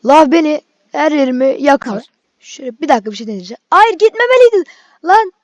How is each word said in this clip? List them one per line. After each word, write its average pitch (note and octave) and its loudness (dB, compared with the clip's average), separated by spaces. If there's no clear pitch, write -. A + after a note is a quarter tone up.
Love C#4+ 4
beni D#4 0
her D4+ -2
yerimi C4 -2
yakar. C4 -2
Şöyle B3 -16
bir D4+ -8
dakika A3 -2
bir G3+ -16
şey G#3+ -14
deneyeceğim. G3 -14
Hayır, G#4+ 2
gitmemeliydin. A#4 2
Lan. G4 2